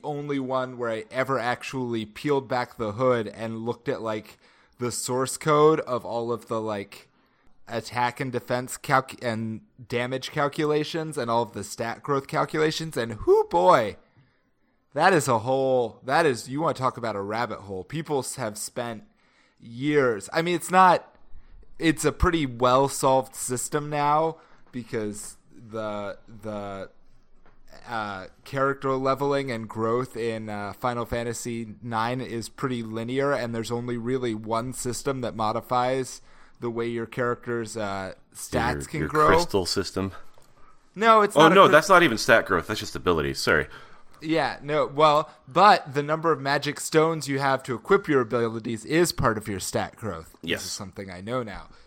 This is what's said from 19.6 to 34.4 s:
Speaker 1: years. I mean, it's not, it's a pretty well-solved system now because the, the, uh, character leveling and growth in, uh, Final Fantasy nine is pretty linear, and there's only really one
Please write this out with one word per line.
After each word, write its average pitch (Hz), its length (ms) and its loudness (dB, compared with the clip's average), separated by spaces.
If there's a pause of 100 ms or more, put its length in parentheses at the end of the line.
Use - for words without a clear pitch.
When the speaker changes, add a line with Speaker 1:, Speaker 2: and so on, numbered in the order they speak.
Speaker 1:
years. 123 720 0
I 165 100 0
mean, 175 120 0
it's 165 160 -4
not, 185 420 8 (680)
it's 160 260 2
a 143 80 4
pretty 165 340 2
well-solved 131 880 2
system 147 560 -4
now 151 460 2 (340)
because 110 680 -8 (160)
the, 104 680 -8 (240)
the, 101 480 -10 (960)
uh, 104 380 -6 (180)
character 135 520 -2
leveling 135 560 0
and 113 160 -6
growth 113 480 -2
in, 110 320 -4
uh, 101 240 -8
Final 120 320 -4
Fantasy 117 640 -6 (120)
nine 117 400 -2
is 113 280 -8
pretty 127 340 -6
linear, 117 500 -2
and 117 220 -4
there's 113 160 -6
only 120 260 -4
really 120 380 -2
one 113 380 -4